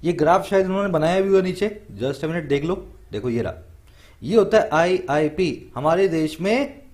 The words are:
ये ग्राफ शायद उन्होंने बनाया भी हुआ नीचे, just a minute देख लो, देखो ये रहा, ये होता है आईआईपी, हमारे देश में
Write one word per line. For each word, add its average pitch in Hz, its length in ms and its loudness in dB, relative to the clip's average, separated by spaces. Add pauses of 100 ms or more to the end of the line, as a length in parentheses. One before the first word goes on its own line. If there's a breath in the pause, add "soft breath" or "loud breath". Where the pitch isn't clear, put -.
ये 170 100 0
ग्राफ 160 360 2
शायद 196 160 2
उन्होंने 196 240 -2
बनाया 170 320 2
भी 196 80 0
हुआ 190 120 6
नीचे, 185 280 -2 (240)
just 127 260 -4
a 165 60 -6
minute 160 240 -4
देख 143 160 0
लो, 180 100 -2 (360)
देखो 127 180 -4
ये 117 120 -2
रहा, 92 120 -4 (680 soft breath)
ये 151 160 -2
होता 214 220 4
है - 140 0
आईआईपी, 156 1000 0
हमारे 165 320 2
देश 160 340 -2
में 233 260 0 (260)